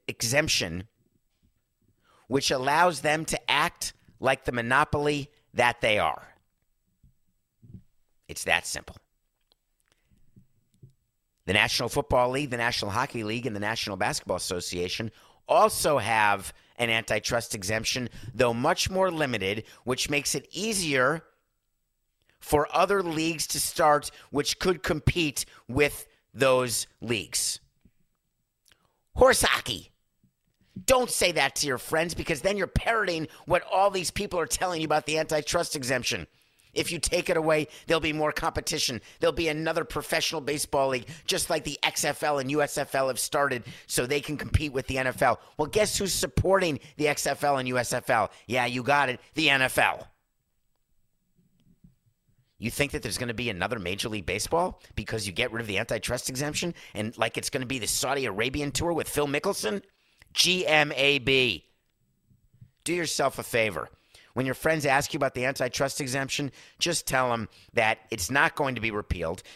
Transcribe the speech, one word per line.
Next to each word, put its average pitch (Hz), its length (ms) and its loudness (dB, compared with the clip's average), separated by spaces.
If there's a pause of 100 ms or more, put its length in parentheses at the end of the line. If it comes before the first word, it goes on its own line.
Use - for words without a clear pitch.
exemption 113 800 0 (1400)
which 139 240 0
allows 143 480 4
them 156 260 0
to - 240 -2
act 147 420 0 (280)
like 131 240 2
the 139 80 -2
monopoly 143 760 2 (220)
that 120 280 2
they 107 180 4
are. 80 300 0 (2000)
It's - 160 -10
that 85 220 2
simple. - 300 -10 (2500)
The 85 80 -2
National 113 380 2
Football 127 400 2
League, 139 180 -2
the 123 80 -4
National 117 360 -2
Hockey 117 320 -2
League, 113 200 -4
and 120 100 -6
the 101 60 -6
National 104 380 -4
Basketball 104 400 -2
Association 90 720 -6 (360)
also 165 520 4
have 104 560 2 (220)
an 120 120 0
antitrust 113 680 -2
exemption, 110 540 -4 (240)
though 120 220 2
much 147 340 0
more 190 220 2
limited, 110 540 -2 (200)
which 127 240 -2
makes 143 260 -2
it 139 160 -6
easier 165 760 0 (1120)
for 147 340 2
other 190 280 2
leagues 160 460 -2
to 147 120 -4
start, 151 500 2 (200)
which - 280 -2
could 185 240 0
compete 156 640 0 (240)
with 139 380 0 (260)
those 127 540 2 (160)
leagues. - 580 -2 (1600)
Horse 254 260 8
hockey. 127 480 -2 (960)
Don't 254 240 4
say 185 220 4
that 139 240 2
to 151 100 -2
your 135 100 0
friends, 160 380 0
because 151 260 -2
then 196 160 0
you're 185 100 0
parroting 185 600 0 (160)
what 170 200 2
all 196 260 4
these 185 200 -2
people 202 300 -4
are 156 60 0
telling 175 340 -2
you 156 60 -2
about 151 180 2
the 156 140 0
antitrust 156 580 0
exemption. 120 500 -2 (460)
If - 180 -2
you 170 80 -6
take 175 300 0
it 170 80 2
away, 156 320 2 (180)
there'll 160 140 2
be 151 140 -2
more 151 180 0
competition. 151 720 -4 (180)
There'll 165 140 2
be 165 140 -2
another 160 360 -2
professional 156 560 -2
baseball 139 480 0
league, 127 220 -4 (160)
just 180 240 -2
like 156 140 0
the 151 180 -8
X - 240 0
F 147 160 -2
L 151 160 0
and 131 120 -2
U 147 120 2
S 143 160 -2
F 139 160 -4
L 135 140 2
have 123 120 -2
started, 139 440 0 (220)
so 127 200 -2
they 143 160 0
can 147 160 -6
compete 139 340 0
with 127 140 -4
the 135 100 -4
N 131 100 0
F 123 140 -4
L. 120 180 4 (200)
Well, 151 80 0
guess 214 320 0
who's 196 160 -2
supporting 180 680 2 (160)
the 151 120 2
X 143 180 -2
F 143 180 -2
L 143 140 4
and 127 100 -2
U 127 80 -2
S 123 160 0
F 127 160 -4
L? 110 220 2 (160)
Yeah, 123 180 0
you 123 180 -2
got 139 280 2
it, 123 100 -8 (140)
the 151 160 4
N 135 100 6
F 127 160 2
L. 107 320 2 (2500)
You 110 140 -4
think 143 220 0
that 147 100 -6
there's 98 160 -4
gonna 120 160 -4
be 120 160 -4
another 101 280 -2
Major 95 300 -4
League 107 160 -6
Baseball 165 560 -2 (140)
because 110 320 -6
you 95 80 -6
get 120 180 -2
rid 113 80 -6
of 117 60 -8
the 101 100 -4
antitrust 117 540 -4
exemption 147 440 -4 (200)
and, 107 240 -6
like, 113 180 -8
it's 113 140 -6
gonna 131 160 -6
be 131 140 -6
the 104 60 -6
Saudi 135 380 -2
Arabian 131 480 -4
tour 165 220 -2
with 135 160 -4
Phil 147 160 -2
Mickelson? 196 560 -4 (500)
G 180 340 2
M 151 300 4
A 139 220 4
B. 123 500 2 (1160)
Do 160 100 -4
yourself 151 440 0
a 123 40 -6
favor. 107 480 0 (420)
When 131 140 -2
your 131 80 -2
friends 160 320 0
ask 139 260 2
you 160 60 -4
about 135 160 0
the 123 100 -2
antitrust 135 560 -2
exemption, 135 520 -4 (260)
just - 280 0
tell 131 220 2
them 113 220 -2 (240)
that 113 240 4 (120)
it's 107 200 -4
not 147 260 4
going 135 200 0
to 113 40 -8
be 113 100 -2
repealed. 95 520 -4 (140)